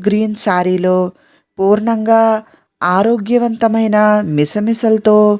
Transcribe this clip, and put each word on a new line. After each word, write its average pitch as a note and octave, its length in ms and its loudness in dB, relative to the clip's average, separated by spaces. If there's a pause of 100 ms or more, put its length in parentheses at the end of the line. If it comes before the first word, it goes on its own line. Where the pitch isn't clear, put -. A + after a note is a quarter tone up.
గ్రీన్ G#3+ 400 -2
శారీలో F#3 540 0 (600)
పూర్ణంగా A3 640 0 (600)
ఆరోగ్యవంతమైన A3 1120 0 (400)
మిసమిసలతో G#3+ 800 0 (220)